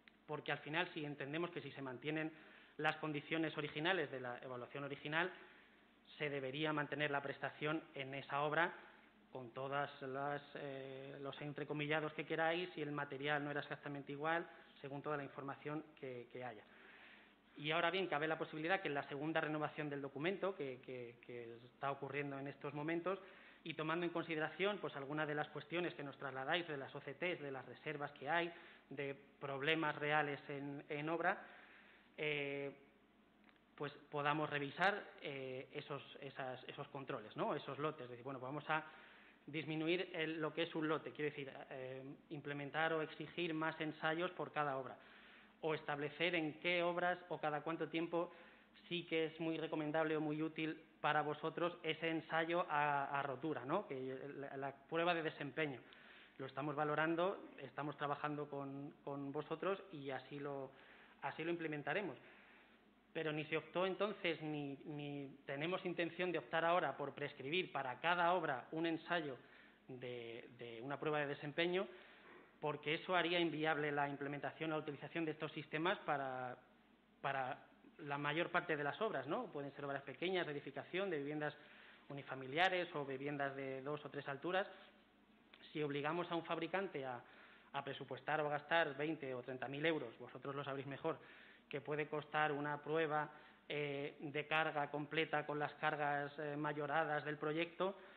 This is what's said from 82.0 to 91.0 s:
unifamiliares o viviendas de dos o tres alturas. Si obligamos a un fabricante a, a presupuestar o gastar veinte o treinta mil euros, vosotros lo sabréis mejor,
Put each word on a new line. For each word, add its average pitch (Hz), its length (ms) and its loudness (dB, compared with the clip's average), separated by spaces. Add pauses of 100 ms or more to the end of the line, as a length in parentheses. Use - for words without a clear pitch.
unifamiliares 143 840 2
o 147 100 2
viviendas 139 520 0
de 135 260 -4
dos 143 220 -2
o 143 40 -8
tres 139 200 -6
alturas. 175 380 0 (1080)
Si 151 100 2
obligamos 151 480 2
a 175 60 2
un 160 80 0
fabricante 165 600 0
a, 123 160 -2 (520)
a 139 120 -2
presupuestar 139 560 0
o 147 80 2
gastar 147 480 4
veinte 147 380 0
o 123 80 -4
treinta 127 260 -4
mil 143 160 0
euros, 143 340 2
vosotros 127 360 -8
lo 143 80 -2
sabréis 139 240 -4
mejor, 143 320 -2 (500)